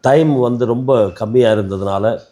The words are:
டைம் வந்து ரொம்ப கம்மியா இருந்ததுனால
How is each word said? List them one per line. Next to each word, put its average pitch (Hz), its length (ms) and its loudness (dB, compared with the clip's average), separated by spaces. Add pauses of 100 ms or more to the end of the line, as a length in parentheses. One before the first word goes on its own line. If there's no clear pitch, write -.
டைம் 147 380 2
வந்து 120 280 0
ரொம்ப 120 440 0
கம்மியா 113 420 0
இருந்ததுனால 98 640 -4 (140)